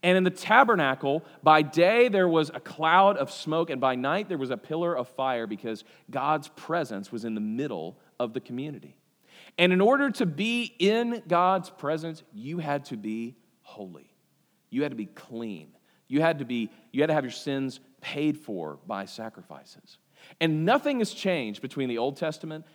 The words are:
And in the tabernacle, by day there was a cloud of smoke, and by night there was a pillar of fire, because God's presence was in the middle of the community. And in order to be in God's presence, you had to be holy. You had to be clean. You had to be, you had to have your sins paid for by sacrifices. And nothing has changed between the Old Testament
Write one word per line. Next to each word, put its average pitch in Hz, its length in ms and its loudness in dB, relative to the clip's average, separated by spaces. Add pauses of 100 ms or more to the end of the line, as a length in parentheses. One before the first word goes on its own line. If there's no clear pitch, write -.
And 180 160 4
in 185 60 4
the 180 80 2
tabernacle, 160 920 2 (200)
by 156 180 8
day 196 460 4
there 190 200 4
was 160 240 2
a 123 80 -10
cloud 185 580 4
of 139 120 -2
smoke, 165 400 -2
and 135 100 -4
by 131 140 2
night 143 340 -2
there 175 120 -4
was 131 100 -4
a 127 80 -4
pillar 165 400 -4
of 123 120 -6
fire, 127 360 -2
because 107 380 -8 (260)
God's 143 460 -2
presence 117 560 -6
was 117 140 -8
in 110 100 -4
the 104 60 -4
middle 107 580 -6 (200)
of 117 140 -4
the 127 60 -6
community. 123 560 -12 (640)
And 180 120 6
in 185 100 6
order 269 300 4
to 214 140 0
be 214 540 -2
in 226 480 2
God's 180 420 2
presence, 156 540 -6 (100)
you 127 240 -10
had 143 280 -4
to 123 120 -10
be 110 380 -8 (260)
holy. 90 480 -16 (600)
You 127 100 -2
had 143 100 -2
to 123 60 -12
be 104 100 -8
clean. 107 680 -12 (340)
You 143 120 0
had 165 180 2
to 139 60 -6
be, 117 240 -4 (220)
you 135 100 0
had 151 60 2
to 160 60 0
have 151 100 0
your 123 80 -8
sins 135 480 -6 (200)
paid 147 380 -4
for 82 480 -10
by 98 200 -8
sacrifices. - 920 -18 (420)
And 160 240 0
nothing 262 360 2
has 214 120 0
changed 131 500 -4
between 131 280 -6
the 117 80 -2
Old 135 200 -2
Testament 156 580 -8